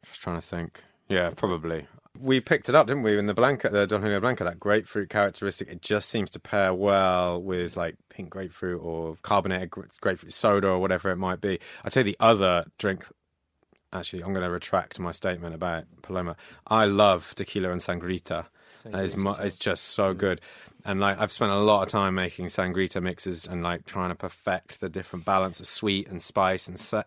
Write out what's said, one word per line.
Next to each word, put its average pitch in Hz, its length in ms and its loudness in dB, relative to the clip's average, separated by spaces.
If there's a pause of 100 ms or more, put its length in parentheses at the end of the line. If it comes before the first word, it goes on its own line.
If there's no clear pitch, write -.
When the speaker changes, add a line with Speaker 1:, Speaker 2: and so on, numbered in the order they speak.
Speaker 1:
Just - 160 -20
trying 87 200 -6
to - 40 -16
think. 85 380 -10 (240)
Yeah, 90 280 2
probably. 82 520 -2 (320)
We 131 200 2
picked - 300 -2
it 127 60 4
up, 123 120 8
didn't 131 160 -2
we, 107 140 4
in 101 100 2
the 104 60 0
Blanca, 123 360 2
the 101 160 4
Don 101 160 0
Julio 101 180 0
Blanca, 117 260 0
that 85 140 -4
grapefruit 104 500 0
characteristic. 101 580 0
It 87 140 -14
just - 280 -2
seems 104 220 -2
to - 80 -12
pair 98 340 2
well 92 680 2
with, 90 340 -4
like, 85 220 -4 (120)
pink 87 200 -14
grapefruit 92 520 -8
or 82 400 -6
carbonated 92 480 0
gr-, - 140 -14 (160)
grapefruit 90 340 -4
soda 98 360 4
or 92 100 4
whatever 92 320 0
it 90 60 -2
might 92 240 -2
be. 95 180 -2 (240)
I'd - 100 -4
say 131 100 6
the 101 160 -2
other 98 460 6 (120)
drink, 95 280 -2 (840)
actually, 90 320 -10
I'm 98 100 -6
gonna 90 160 -2
retract 87 500 -2
my 87 120 -6
statement 85 440 -6
about 82 300 -4 (160)
Paloma. 87 340 -6 (320)
I 110 180 4
love 101 500 4
tequila 95 360 -4
and 90 100 -4
sangrita. 87 680 -6 (380)
That 98 180 -4
is 87 100 -4
Speaker 2:
Sangrita 90 40 -6
Speaker 1:
mu-, 98 140 0
Speaker 2:
as 101 60 -4
well. 101 100 -6
Speaker 1:
it's - 100 -8
just - 280 -2
so 95 280 0
Speaker 2:
Mm. 87 40 -6
Speaker 1:
good. 92 240 0 (460)
And, 98 120 -2
like, 98 200 2
I've 104 120 0
spent 104 200 0
a 101 60 2
lot 104 240 6
of 92 80 -2
time 98 240 2
making 92 320 -4
sangrita 90 560 -2
mixes 90 460 -6
and, 87 160 -6
like, 87 240 -4
trying 90 220 -4
to 90 60 -6
perfect - 640 -6
the 98 100 -6
different 90 360 -10
balance 95 340 0
of 90 60 -8
sweet 98 420 0
and 90 140 -8
spice 92 460 0
and 90 100 -12
ci-, - 300 -2